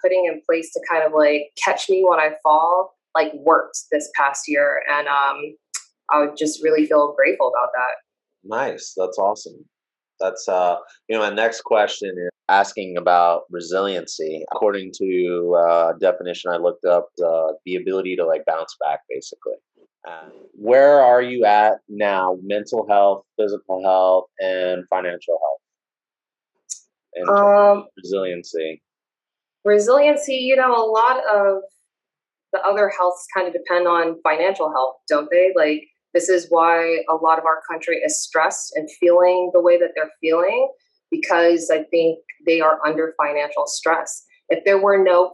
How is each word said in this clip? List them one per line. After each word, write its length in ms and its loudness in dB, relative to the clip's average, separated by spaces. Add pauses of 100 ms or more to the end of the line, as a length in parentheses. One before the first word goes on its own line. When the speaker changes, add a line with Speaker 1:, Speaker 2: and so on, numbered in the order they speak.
Speaker 1:
putting 240 2
in 220 -6
place 260 -2
to 60 -6 (100)
kind 140 0
of, 80 0
like, 380 2 (140)
catch 260 -2
me 180 2
when 120 2
I 240 0
fall, 520 2 (200)
like, 180 0
worked 440 0 (140)
this 240 -2
past 320 -2
year. 400 0
And, 200 -2
um, 480 -2 (540)
I 180 2 (100)
just 240 -4
really 240 2
feel 280 2
grateful 340 0
about 280 -2
that. 200 -4 (480)
Speaker 2:
Nice. 520 -8
That's 220 -4
awesome. 500 -4 (520)
That's, 280 -6
uh, 300 0 (300)
you 100 -2
know, 100 -2
my 60 -6
next 280 -2
question 560 -2
is 120 -6 (180)
asking 500 -2
about 520 2
resiliency. 1000 -6
According 460 -2
to, 580 0
uh, 440 4
definition 520 -2
I 60 -2
looked 280 -2
up, 220 2 (160)
uh, 300 0 (120)
the 100 -6
ability 400 -4
to, 100 -2
like, 200 -2
bounce 340 -6
back, 280 -4
basically. 480 -12 (520)
Uh, 220 -18 (240)
where 480 4
are 200 6
you 240 -2
at 420 4
now, 540 -2
mental 460 -4
health, 360 2 (140)
physical 440 -4
health, 440 2 (140)
and 480 -4
financial 520 -4
health? 200 -10 (1500)
In 200 -2
terms 60 4 (240)
of 60 6 (120)
Speaker 1:
Um, 140 -20
Speaker 2:
resiliency. 840 -6 (800)
Speaker 1:
Resiliency, 720 2
you 200 0
know, 180 4
a 160 0
lot 360 2
of 360 2 (880)
the 120 -2
other 240 2
healths 460 -2
kind 120 -4
of 80 -8
depend 340 -2
on 340 0
financial 500 0
health, 240 -2 (120)
don't 220 0
they? 260 4
Like, 280 0 (300)
this 140 0
is 200 2
why 640 2
a 60 0
lot 220 2
of 60 -6
our 160 0 (100)
country 280 -6
is 240 -4
stressed 540 -4
and 120 -8 (120)
feeling 520 4
the 80 4
way 180 4
that 160 0
they're 260 -6
feeling, 520 0 (380)
because 600 2
I 140 0
think 360 0 (260)
they 140 2
are 260 2
under 360 -4
financial 440 -4
stress. 580 -4 (240)
If 160 -2
there 140 4
were 200 2
no 360 4